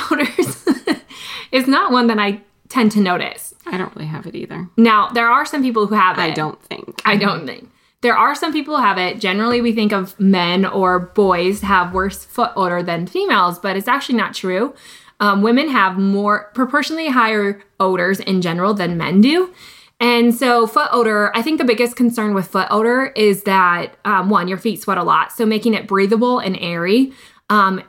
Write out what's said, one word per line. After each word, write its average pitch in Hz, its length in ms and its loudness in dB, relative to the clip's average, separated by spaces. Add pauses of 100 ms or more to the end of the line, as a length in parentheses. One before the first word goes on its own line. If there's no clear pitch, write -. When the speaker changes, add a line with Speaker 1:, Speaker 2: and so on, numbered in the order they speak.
Speaker 1:
<laughs> - 100 -6
odors, - 540 -2 (840)
is 254 160 0
not 277 240 2
one 247 160 2
that 214 120 0
I 202 220 -2 (280)
tend 220 240 2
to 208 80 2
notice. 180 520 -4 (120)
Speaker 2:
I 185 120 -8
don't - 180 -8
really 156 120 -12
have 156 180 -10
it - 100 -14
either. 165 420 -12
Speaker 1:
Now, 220 320 6
there 233 200 0
are 277 160 2
some 294 180 -4
people 226 240 0
who 208 80 -2
have 185 220 2
Speaker 2:
I 175 100 0
Speaker 1:
it. 147 80 -4
Speaker 2:
don't 156 280 -6
think. - 420 -14
Speaker 1:
I 208 120 2
don't 196 280 -2
think. - 240 -16 (320)
There 240 160 0
are 269 180 2
some 320 160 -6
people 294 240 -4
who 262 80 0
have 196 140 0
it. 180 240 -4
Generally, 220 400 0
we 240 100 0
think 214 220 0
of 190 260 -4
men 190 460 2
or 180 340 0
boys 185 640 0
have 185 320 0
worse 190 320 -4
foot - 320 -4
odor 175 260 0
than 170 240 -4
females, 214 520 0
but 190 180 -4
it's 202 100 -6
actually 262 280 -2
not 202 180 -2
true. 190 400 -4 (480)
Um, 196 200 2
women 254 280 2
have 190 280 0
more, 202 560 0
proportionally 294 540 -2
higher 220 540 0 (180)
odors 185 400 0
in 190 220 0
general 175 320 0
than 175 240 -2
men 165 240 4
do. 349 320 2 (480)
And 240 340 4
so 240 320 2
foot 294 240 0
odor, 214 420 2
I 226 80 -2
think 311 180 -2
the - 40 0
biggest 240 320 0
concern 226 380 0
with 190 140 -2
foot 190 220 -2
odor 240 460 0
is 208 280 2
that, 180 600 2
um, 196 260 0
one, 185 200 0
your 190 80 -4
feet 208 240 -4
sweat 190 160 -2
a 175 60 0
lot. 160 280 0
So 226 140 -2
making 214 300 0
it - 120 -6
breathable 214 520 2
and 190 200 -4
airy. 185 540 0 (360)
Um, 196 400 2